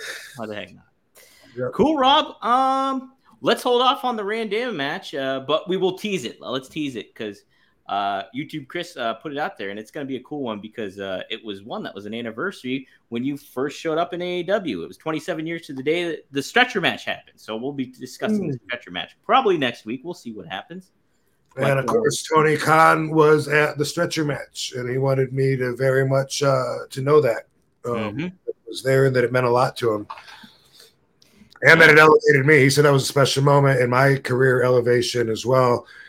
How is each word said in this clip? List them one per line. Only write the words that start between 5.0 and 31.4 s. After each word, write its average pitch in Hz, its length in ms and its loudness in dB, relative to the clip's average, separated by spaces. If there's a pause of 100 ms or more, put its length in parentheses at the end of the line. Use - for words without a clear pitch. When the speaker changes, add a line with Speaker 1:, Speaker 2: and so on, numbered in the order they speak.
Speaker 1:
uh, 135 320 -4
but 151 220 0
we 185 80 0
will 185 200 -2
tease 185 280 -6
it. - 160 -14
Let's 127 260 -8
tease 143 300 -8
it - 180 -14
'cause, 107 280 -12 (440)
uh, 98 360 -4 (120)
YouTube 151 320 -10
Chris, 175 300 -10
uh, 117 160 -4
put 147 180 -12
it 139 60 -10
out 160 220 -8
there, 98 100 -8
and 101 80 -10
it's 110 140 -14
gonna 143 160 -10
be 135 80 -8
a 117 80 -10
cool 147 180 -10
one 110 180 -6
because, 104 400 -12
uh, 95 300 -8
it 110 160 -12
was 98 160 -10
one 165 220 -12
that 135 100 -12
was 101 140 -16
an 107 80 -10
anniversary 127 720 -8 (220)
when 120 140 -6
you 139 140 -4
first 143 420 -8
showed 160 200 -4
up 170 120 -4
in 175 120 -8
A 180 160 -6
E 175 40 -6
W. 170 380 -4
It 76 60 -10
was - 100 -20
twenty-seven 160 480 -6
years 165 220 -10
to 147 60 -14
the 131 100 -10
day 165 220 0
that 165 260 -8
the 139 100 -4
stretcher 233 400 0
match 123 240 -2
happened. - 340 -10
So 110 160 -10
we'll 127 180 -8
be 135 120 -6
discussing 185 600 -6
the 135 100 -6
Speaker 2:
Mm. - 80 -20
Speaker 1:
stretcher 123 240 -12
match 87 340 -10
probably 214 360 2
next 123 260 -4
week. 113 180 -10
We'll 170 120 -12
see - 160 -16
what 92 160 -16
happens. 104 460 -14 (640)
Speaker 2:
And 135 80 -4
Speaker 1:
But, 139 120 0
Speaker 2:
of 131 80 -2
Speaker 1:
uh, 117 80 0
Speaker 2:
course, 113 300 -2
Tony 156 340 2
Khan 160 540 4
was 151 360 4
at 151 300 0
the 147 80 -2
stretcher 160 400 -4
match, - 500 -8
and 123 140 -6
he 127 80 -4
wanted 135 340 0
me 135 240 0
to 127 200 -4
very 135 320 2
much, 135 340 -2
uh, 127 480 0
to 135 120 -10
know 147 200 4
that, 113 240 0 (400)
um, 123 80 -4 (240)
Speaker 1:
Mm-hmm. 156 80 -6 (220)
Speaker 2:
it - 80 -8 (120)
was - 140 -12
there 135 240 2
and 127 100 2
that 123 80 2
it 117 80 -2
meant 127 140 0
a 120 60 2
lot 127 260 2
to 113 160 0
him. 104 140 -6 (1500)